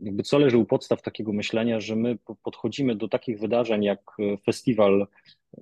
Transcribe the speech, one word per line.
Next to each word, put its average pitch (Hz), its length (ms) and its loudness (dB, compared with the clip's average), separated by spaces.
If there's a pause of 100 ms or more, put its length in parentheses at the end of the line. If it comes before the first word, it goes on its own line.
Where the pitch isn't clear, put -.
jakby 101 200 -6
co - 160 0
leży 135 200 4
u 110 60 4
podstaw - 380 -2
takiego 107 300 -6
myślenia, 113 480 -2
że 107 160 -6
my 113 220 -2
po-, - 240 -16
podchodzimy 117 540 -4
do 104 120 -6
takich 110 320 -4
wydarzeń 110 440 0
jak, 101 160 0 (200)
y, 101 260 -2
festiwal, 101 600 2 (560)